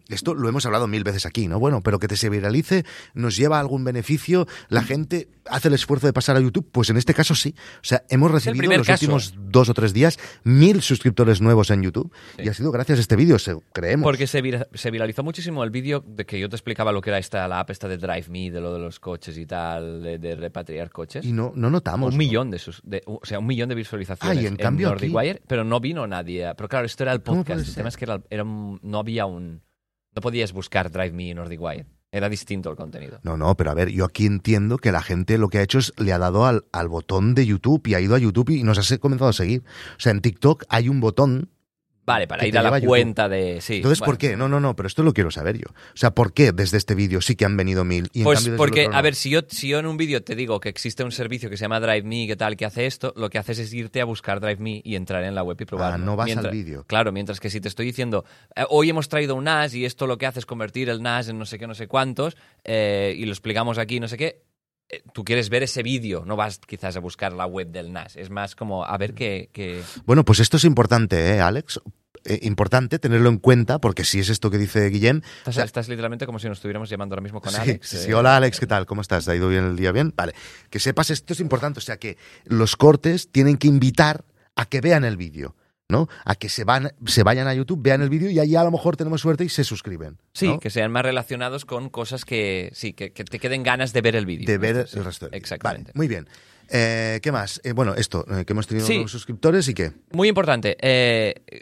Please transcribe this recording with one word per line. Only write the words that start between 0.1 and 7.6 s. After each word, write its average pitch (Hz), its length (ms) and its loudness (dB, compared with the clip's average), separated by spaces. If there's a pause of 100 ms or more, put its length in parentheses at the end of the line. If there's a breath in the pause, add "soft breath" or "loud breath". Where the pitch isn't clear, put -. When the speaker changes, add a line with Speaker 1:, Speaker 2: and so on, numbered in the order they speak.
Speaker 1:
lo 131 140 -2
hemos 131 160 -2
hablado 117 220 0
mil 107 160 -2
veces 98 220 -4
aquí, 110 220 -2
¿no? 87 120 -2
Bueno, 131 220 2
pero 101 180 2
que 107 80 -2
te 98 80 -4
se 110 140 -2
viralice 113 560 0 (280 loud breath)
nos 110 240 -2
lleva 147 200 4
a - 20 0
algún 135 240 -2
beneficio, 147 640 0 (220 loud breath)
la 117 140 4
gente 147 460 -4 (200)
hace 135 200 0
el 147 40 6
esfuerzo 139 340 2
de 135 60 4
pasar 131 240 2
a - 20 6
YouTube, 131 320 2
pues 120 180 2
en 113 80 2
este 127 160 4
caso 156 220 2
sí. - 200 -2 (220 loud breath)